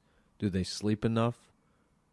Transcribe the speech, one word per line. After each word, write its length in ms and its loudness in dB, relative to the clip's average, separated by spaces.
Do 100 0
they 140 0
sleep 400 -2
enough? 480 -2